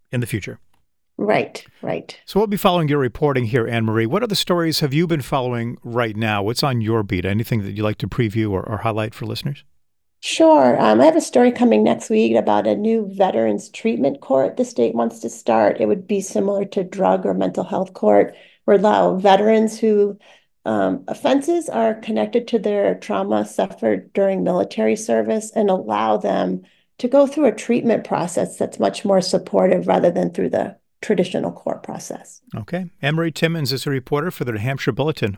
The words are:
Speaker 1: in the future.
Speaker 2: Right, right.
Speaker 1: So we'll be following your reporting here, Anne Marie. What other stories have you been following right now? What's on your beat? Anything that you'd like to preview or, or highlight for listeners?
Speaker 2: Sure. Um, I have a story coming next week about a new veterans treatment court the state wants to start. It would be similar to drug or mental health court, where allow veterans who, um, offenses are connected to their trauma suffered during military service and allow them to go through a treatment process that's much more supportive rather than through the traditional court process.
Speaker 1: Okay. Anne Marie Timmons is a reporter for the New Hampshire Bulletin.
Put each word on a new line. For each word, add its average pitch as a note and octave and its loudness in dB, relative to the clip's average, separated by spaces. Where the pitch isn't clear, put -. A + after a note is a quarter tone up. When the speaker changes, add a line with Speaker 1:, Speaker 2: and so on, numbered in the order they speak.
Speaker 1:
in B2+ -2
the A#2 -4
future. A#2 -8
Speaker 2:
Right, G3+ -2
right. - -8
Speaker 1:
So - -2
we'll A3 2
be G3+ -2
following F3 2
your C#3+ 2
reporting C3+ 0
here, A2+ 0
Anne A#2 0
Marie. A2 2
What F3 -2
other G#3 -2
stories E3 0
have C#3 -2
you D#3+ 2
been D#3+ 0
following B2 -4
right A#2 -2
now? G#2+ 0
What's A2 -2
on B2+ 0
your A2 0
beat? F#2+ -2
Anything G#2+ 0
that G2+ -8
you'd G#2+ -4
like G#2+ -2
to G#2 -6
preview A2 -2
or, F#2 -2
or G#2+ -6
highlight G#2+ -4
for - -12
listeners? A2+ -8
Speaker 2:
Sure. D4+ 6
Um, A3 6
I C#4 8
have D#4+ 6
a D4 4
story B3 4
coming A3+ 4
next A3+ 0
week A3+ 2
about G#3 2
a A2 2
new A3 0
veterans G3+ 0
treatment A#3 -2
court C4+ 0
the B3+ -2
state A#3 -2
wants A#2 -2
to - -8
start. A2 0
It G#2+ 2
would G#2+ -2
be G3 -2
similar G3+ -2
to G3 -4
drug F#3 0
or G3 -2
mental F#3 -2
health F#3 -6
court, G#3 4
where G#3 6
allow F#3 4
veterans G#3+ 4
who, G#3 2
um, G2 0
offenses D#4 0
are A3+ 0
connected A3 -2
to A#3 0
their G3+ 0
trauma G3+ -2
suffered - -4
during G3 0
military G3+ 0
service A3 -2
and G#3 0
allow G#3+ 0
them F#3+ -2
to A#3+ -4
go C#4 4
through C#4+ 0
a G#3+ 4
treatment A#3+ -2
process F3+ -4
that's - -6
much G3 0
more G3 4
supportive F#3 2
rather F3+ 2
than F3 -2
through - -4
the - -4
traditional F3+ -2
court - -8
process. - -14
Speaker 1:
Okay. F3 -8
Anne D3 0
Marie E3 -2
Timmons D#3+ -2
is C3+ -6
a - -2
reporter C#3+ -2
for - -10
the A#2+ -4
New A2 -4
Hampshire C3 -2
Bulletin. A#2 -2